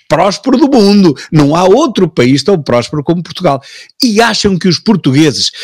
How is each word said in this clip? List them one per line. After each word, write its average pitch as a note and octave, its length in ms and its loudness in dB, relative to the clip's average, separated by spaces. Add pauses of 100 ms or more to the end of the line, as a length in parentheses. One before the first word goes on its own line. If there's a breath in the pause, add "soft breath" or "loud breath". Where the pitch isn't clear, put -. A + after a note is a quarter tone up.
próspero F#3 480 0
do D4 120 2
mundo. G3+ 460 4 (160 loud breath)
Não D3 240 2
há F3 100 0
outro G3+ 440 2
país C3 340 0
tão G3 180 0
próspero C3 440 -4
como E3+ 180 -2
Portugal. D3 400 -4 (400 loud breath)
E A3 180 0
acham G3+ 380 0
que F#3+ 100 -2
os E3+ 100 -2
portugueses D3+ 720 0 (140 loud breath)